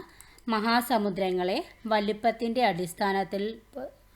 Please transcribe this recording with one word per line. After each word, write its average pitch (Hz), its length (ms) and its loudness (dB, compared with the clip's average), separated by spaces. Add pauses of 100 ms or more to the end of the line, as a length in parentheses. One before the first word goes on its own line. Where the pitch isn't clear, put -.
(520)
മഹാസമുദ്രങ്ങളെ 202 1040 2 (360)
വലിപ്പത്തിൻ്റെ 220 760 0
അടിസ്ഥാനത്തിൽ 196 720 -2 (720)